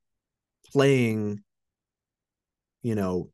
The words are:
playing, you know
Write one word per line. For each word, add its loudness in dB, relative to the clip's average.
playing, 2
you -2
know -4